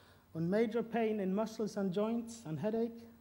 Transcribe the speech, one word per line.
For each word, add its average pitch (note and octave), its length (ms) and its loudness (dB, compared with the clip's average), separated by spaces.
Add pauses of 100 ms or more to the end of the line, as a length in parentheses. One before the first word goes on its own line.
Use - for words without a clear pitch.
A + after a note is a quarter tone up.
(360)
on E3 120 0
major A3 360 4
pain A3 340 2
in F#3+ 160 0
muscles G#3+ 420 -2
and G3 160 0
joints A3+ 540 -2
and D#3 140 -4
headache, A3+ 420 0 (180)